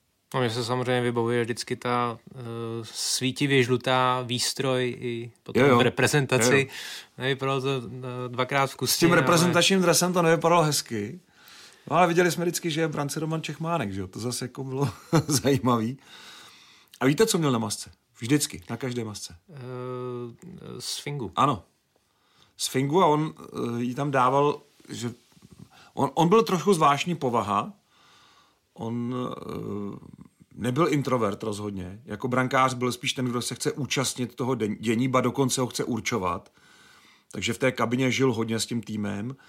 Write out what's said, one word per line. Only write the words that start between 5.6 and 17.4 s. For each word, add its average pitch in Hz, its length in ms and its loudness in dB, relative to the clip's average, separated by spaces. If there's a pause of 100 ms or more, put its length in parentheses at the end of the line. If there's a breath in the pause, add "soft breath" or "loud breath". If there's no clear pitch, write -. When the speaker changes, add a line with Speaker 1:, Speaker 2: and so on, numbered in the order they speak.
Speaker 2:
Jo, 143 60 6
jo. 123 100 8
Speaker 1:
v - 20 6
reprezentaci. 123 760 4
Speaker 2:
Jo, 135 60 4
jo. 131 60 0 (520 loud breath)
Speaker 1:
Nevypadalo 135 420 -2
to, 131 80 -2
eh, 127 600 -6
dvakrát 127 380 0
v - 100 -6
kuse, - 180 0
Speaker 2:
S - 40 -4
tím 170 140 6
Speaker 1:
ale 170 80 6
Speaker 2:
reprezentačním 170 640 4
dresem 175 300 4
to 175 100 2
nevypadalo 165 400 6
hezky. 131 580 -2 (720 loud breath)
No, 143 60 2
ale 180 100 6
viděli 175 240 4
jsme 170 140 -4
vždycky, 170 260 -4
že 151 100 -2
je 165 60 0
v 160 40 -2
brance 147 300 -4
Roman 160 220 -4
Čechmánek, 156 500 -4
že 98 80 -6
jo? 92 60 -6
To - 140 -12
zase 120 240 -4
jako 135 200 -10
bylo 135 240 -2 (220)
<laughs> 160 160 4
zajímavý. 123 720 2 (1040 loud breath)
A 123 60 2
víte, 156 200 4
co 208 120 0
měl 147 140 2